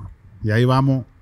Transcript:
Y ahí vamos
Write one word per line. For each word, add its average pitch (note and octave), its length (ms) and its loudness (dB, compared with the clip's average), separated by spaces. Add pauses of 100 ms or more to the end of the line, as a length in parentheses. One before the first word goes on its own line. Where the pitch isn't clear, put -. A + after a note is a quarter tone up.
(440)
Y G#2+ 60 -2
ahí A2+ 140 2
vamos C3 420 0 (160)